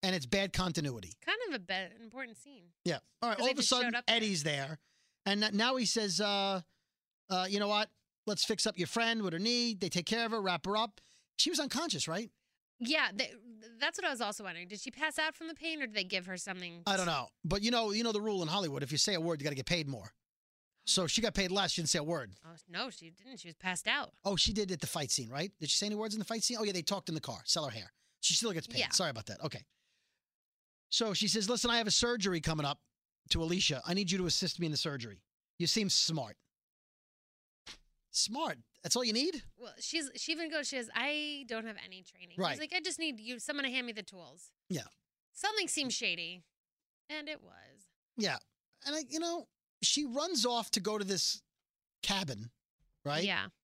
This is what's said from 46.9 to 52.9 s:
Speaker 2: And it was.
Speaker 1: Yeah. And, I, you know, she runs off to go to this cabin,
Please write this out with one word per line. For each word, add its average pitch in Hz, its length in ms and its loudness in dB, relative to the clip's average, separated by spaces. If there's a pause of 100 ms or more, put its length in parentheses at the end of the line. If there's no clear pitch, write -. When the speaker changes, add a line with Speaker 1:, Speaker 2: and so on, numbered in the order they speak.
Speaker 2:
And 302 200 -8
it 311 140 -10
was. - 440 -20 (300)
Speaker 1:
Yeah. 170 200 0 (500)
And, 285 100 -4
I, 311 120 -2
you 285 120 -4
know, 339 260 -4 (360)
she - 240 2
runs 277 400 0
off 240 260 0
to 214 80 2
go 214 180 -2
to 202 60 -4
this - 380 -2 (600)
cabin, 123 480 -2 (540)